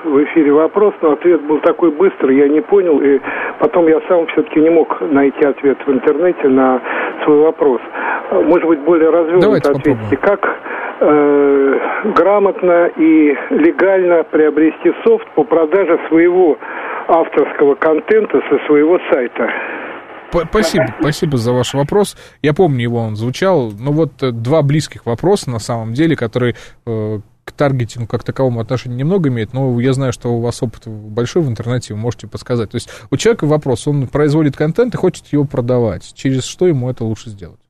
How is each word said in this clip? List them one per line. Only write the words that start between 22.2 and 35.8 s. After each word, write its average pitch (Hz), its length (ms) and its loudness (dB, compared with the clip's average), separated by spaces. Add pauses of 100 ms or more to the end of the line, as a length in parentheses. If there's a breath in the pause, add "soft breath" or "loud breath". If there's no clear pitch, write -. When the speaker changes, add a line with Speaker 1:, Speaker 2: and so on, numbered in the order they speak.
Speaker 2:
Я 147 120 0
помню 147 300 2
его, 120 160 -2
он 110 160 -4
звучал. 127 640 0
Ну 135 140 -4
вот, 151 280 0
э, 131 100 -2
два 120 300 0
близких 143 440 -2
вопроса, 151 440 -2
на 120 100 -6
самом 113 340 -6
деле, 151 240 0
которые, 120 380 -2 (300 loud breath)
э, 107 340 -6 (260)
к - 80 -18
таргетингу 123 540 -2
как - 180 -6
таковому 123 340 -2
отношения 123 380 -6
немного 156 320 0
имеют, 113 240 -4
но 127 260 -2
я 131 140 0
знаю, 131 180 -2
что 120 220 -4
у 117 80 -2
вас 117 200 -4
опыт - 240 -8
большой 110 580 -4
в 147 40 -2
интернете, 120 460 -6
вы 104 80 -8
можете 117 260 -8
подсказать. 117 440 -6
То - 40 -10
есть - 140 -8 (200 loud breath)
у 147 60 -2
человека 220 320 0
вопрос, 143 400 -2
он 143 200 -2
производит 147 500 0
контент 165 360 0
и - 40 -6
хочет - 340 -2
его 147 140 0
продавать. 120 680 -2